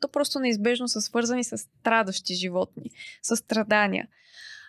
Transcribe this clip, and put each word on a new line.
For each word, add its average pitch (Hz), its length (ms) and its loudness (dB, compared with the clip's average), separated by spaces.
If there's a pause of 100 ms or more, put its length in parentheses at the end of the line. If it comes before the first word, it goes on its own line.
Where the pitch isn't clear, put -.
то 285 80 0
просто 285 320 0
неизбежно 240 480 2
са 226 120 -2
свързани 233 440 0
с 220 140 -6
страдащи 214 760 0
животни, 180 560 -2 (320)
с - 140 0
страдания. 208 720 2 (600)